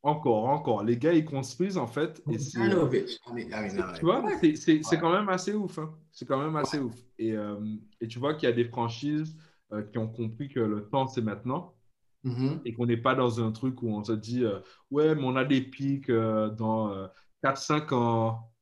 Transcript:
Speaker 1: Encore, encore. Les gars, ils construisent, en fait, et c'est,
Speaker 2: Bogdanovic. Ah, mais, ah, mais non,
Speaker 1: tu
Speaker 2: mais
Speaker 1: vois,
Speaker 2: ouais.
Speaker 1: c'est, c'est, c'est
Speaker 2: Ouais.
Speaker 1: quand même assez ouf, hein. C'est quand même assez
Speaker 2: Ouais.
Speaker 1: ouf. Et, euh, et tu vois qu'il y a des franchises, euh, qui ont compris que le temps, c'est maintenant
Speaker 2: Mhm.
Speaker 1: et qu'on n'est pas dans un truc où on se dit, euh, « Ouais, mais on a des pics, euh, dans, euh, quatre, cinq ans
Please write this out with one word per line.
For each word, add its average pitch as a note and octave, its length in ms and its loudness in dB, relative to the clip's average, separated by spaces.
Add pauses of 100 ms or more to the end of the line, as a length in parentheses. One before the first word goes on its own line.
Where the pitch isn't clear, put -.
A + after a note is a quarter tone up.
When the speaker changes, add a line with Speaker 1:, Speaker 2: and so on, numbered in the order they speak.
Speaker 1:
Encore, C#3 400 2
encore. B2+ 400 0
Les A#2 120 4
gars, D3 160 2
ils D#3 120 4
construisent, D#3 520 -4
en B2+ 120 -2
fait, D#3 420 -4
et A2+ 80 -2
c'est, - 220 -8
Speaker 2:
Bogdanovic. D3+ 640 2
Ah, A#2 80 -16
mais, A#2 180 -8
ah, G#2+ 100 -4
mais G2+ 100 -4
non, G2 100 -4 (160)
Speaker 1:
tu E3 80 -4
Speaker 2:
mais F3+ 60 6
Speaker 1:
vois, C4 120 2
Speaker 2:
ouais. G#3 160 0
Speaker 1:
c'est, D#3 140 6
c'est, D#3 300 4
c'est - 100 2
Speaker 2:
Ouais. D#3+ 60 0
Speaker 1:
quand E3 120 4
même G3+ 160 2
assez F#3+ 260 -2
ouf, G3+ 260 -4
hein. D#3 120 -8 (200)
C'est - 120 -14
quand C3+ 160 0
même D#3 140 -2
assez D3 240 -2
Speaker 2:
Ouais. C#3 60 -2
Speaker 1:
ouf. A#2 100 -4 (240)
Et, A2 180 0
euh, G#2 200 -4 (440)
et A#2 60 -6
tu A#2 140 -8
vois D3 140 0
qu'il D3+ 140 0
y A#2+ 40 4
a - 20 2
des A#2+ 120 4
franchises, C#3+ 720 -4 (360)
euh, G#2+ 100 -6
qui G#2+ 160 -8
ont A2 100 -2
compris A2+ 400 -8
que C3+ 120 -4
le G#2 280 -2
temps, C3 200 0
c'est B2 140 -4
maintenant A#2+ 520 -6 (480)
Speaker 2:
Mhm. C3 420 -2
Speaker 1:
et A2+ 100 -6
qu'on A#2+ 120 0
n'est A#2 100 4
pas C3 200 2
dans A#2+ 280 2
un A2 60 2
truc B2 320 -4
où A#2 60 -2
on G#2 160 -2
se A2+ 80 -2
dit, A2+ 320 -2
euh, « G2 160 -2 (320)
Ouais, D#3 240 4
mais C#3 80 -2
on B2+ 100 0
a C3 100 2
des C3+ 180 4
pics, C#3 480 -4
euh, A2 380 2
dans, A2 440 0
euh, F#2+ 160 -8 (340)
quatre, C#3 180 2
cinq D3+ 300 -2
ans A#2 720 2